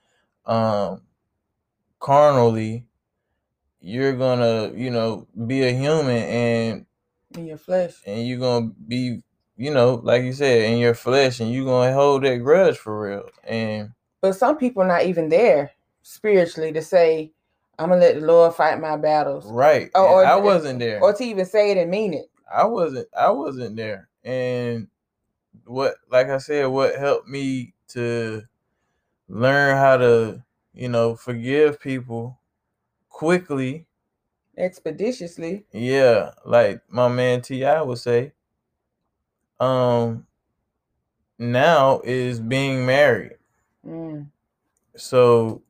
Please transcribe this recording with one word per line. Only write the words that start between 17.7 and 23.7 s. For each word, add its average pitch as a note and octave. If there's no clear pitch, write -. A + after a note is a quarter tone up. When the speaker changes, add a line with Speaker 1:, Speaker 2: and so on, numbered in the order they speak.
Speaker 2:
"I'ma F3+
let F3
the D#3
Lord E3+
fight D#3
my D#3
battles." D3+
Speaker 1:
Right. C3+
Speaker 2:
Or, F#3+
Speaker 1:
And F#3+
Speaker 2:
or F#3
Speaker 1:
I E3+
Speaker 2:
to, G3
Speaker 1:
wasn't D#3+
there. A2
Speaker 2:
or G3
to G#3
even G3
say G#3
it G3
and E3+
mean G3
it. -
Speaker 1:
I B2+
wasn't, E3+
I C#3+
wasn't C3